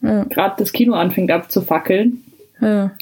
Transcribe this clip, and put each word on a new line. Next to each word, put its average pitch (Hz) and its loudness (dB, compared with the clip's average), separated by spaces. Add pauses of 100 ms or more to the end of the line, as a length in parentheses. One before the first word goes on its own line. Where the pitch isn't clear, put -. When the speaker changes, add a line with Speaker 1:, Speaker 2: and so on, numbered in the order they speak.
Speaker 1:
Ja. 214 0
Speaker 2:
grad - -2
das 196 -2
Kino 233 2
anfängt 180 0
abzufackeln, 190 0 (360)
Speaker 1:
Ja. 202 0 (100)